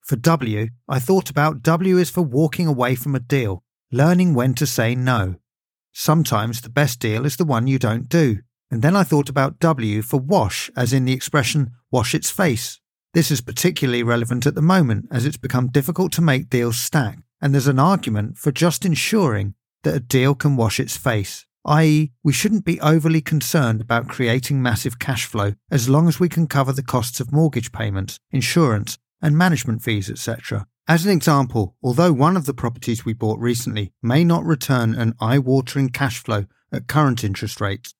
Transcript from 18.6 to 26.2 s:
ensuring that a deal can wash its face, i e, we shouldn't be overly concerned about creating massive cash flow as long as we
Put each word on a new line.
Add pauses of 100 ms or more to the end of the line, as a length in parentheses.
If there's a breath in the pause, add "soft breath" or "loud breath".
ensuring (280)
that
a
deal
can
wash
its
face, (220)
i
e, (120)
we
shouldn't
be
overly
concerned
about
creating
massive
cash
flow (160)
as
long
as
we